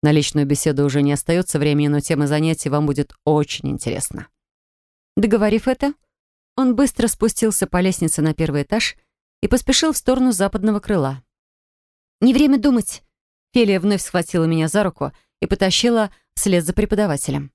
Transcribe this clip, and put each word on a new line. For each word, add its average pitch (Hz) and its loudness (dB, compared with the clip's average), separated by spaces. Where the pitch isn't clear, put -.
На 147 4
личную 147 0
беседу 143 0
уже 143 0
не 143 2
остаётся 165 -2
времени, 147 2
но 147 0
тема 147 -2
занятий 156 -2
вам 147 0
будет 143 -4
очень 147 -2
интересна». - -8
Договорив 214 2
это, 285 -2
он 254 2
быстро 233 2
спустился 214 0
по 180 -2
лестнице 180 0
на 156 0
первый 147 -2
этаж - -4
и 202 -2
поспешил 269 2
в - -2
сторону 254 2
западного 202 0
крыла. 135 -2
«Не 247 6
время 285 4
думать!» 240 0
Фелия 202 4
вновь 196 0
схватила 170 -2
меня 160 0
за 208 0
руку 143 -4
и - -4
потащила 208 0
вслед 175 0
за 170 -4
преподавателем. 170 -2